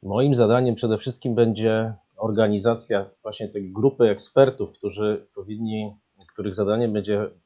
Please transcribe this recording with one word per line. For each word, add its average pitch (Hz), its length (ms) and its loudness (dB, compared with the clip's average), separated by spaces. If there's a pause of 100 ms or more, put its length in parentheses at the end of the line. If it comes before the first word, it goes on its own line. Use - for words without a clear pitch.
Moim 123 320 2
zadaniem 120 400 4
przede 110 220 -2
wszystkim 120 380 -6
będzie 113 580 2 (240)
organizacja 104 920 0 (140)
właśnie 107 260 -10
tej 98 220 -10
grupy 117 380 2
ekspertów, 127 640 2
którzy 104 640 -4
powinni, 107 600 -8 (380)
których 101 220 -6
zadaniem 107 380 0
będzie 104 360 -2 (160)